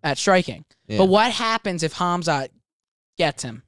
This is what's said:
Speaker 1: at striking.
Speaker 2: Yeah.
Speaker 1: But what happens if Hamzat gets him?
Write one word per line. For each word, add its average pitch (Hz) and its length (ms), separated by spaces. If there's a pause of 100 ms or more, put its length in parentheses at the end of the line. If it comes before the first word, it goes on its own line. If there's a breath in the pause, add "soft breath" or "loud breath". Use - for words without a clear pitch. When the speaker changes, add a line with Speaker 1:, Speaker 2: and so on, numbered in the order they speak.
Speaker 1:
at 143 140
striking. 185 480 (220)
Speaker 2:
Yeah. 214 100
Speaker 1:
But 190 80
what 208 260
happens 214 520
if 160 120
Hamzat 170 540 (680)
gets 156 260
him? 123 240